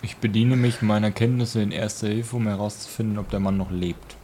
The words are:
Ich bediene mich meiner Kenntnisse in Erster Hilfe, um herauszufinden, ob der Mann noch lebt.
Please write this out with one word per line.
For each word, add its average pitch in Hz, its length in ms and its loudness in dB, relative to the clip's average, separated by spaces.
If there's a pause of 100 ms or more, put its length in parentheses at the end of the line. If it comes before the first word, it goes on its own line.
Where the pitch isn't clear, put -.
Ich - 140 -8
bediene 117 400 4
mich 120 260 2
meiner 107 300 2
Kenntnisse 117 500 2
in 101 120 0
Erster 107 340 -4
Hilfe, 117 300 -2
um 113 100 0
herauszufinden, 104 720 -2
ob 95 120 -6
der 101 100 0
Mann 98 160 2
noch 95 120 -2
lebt. 90 540 -4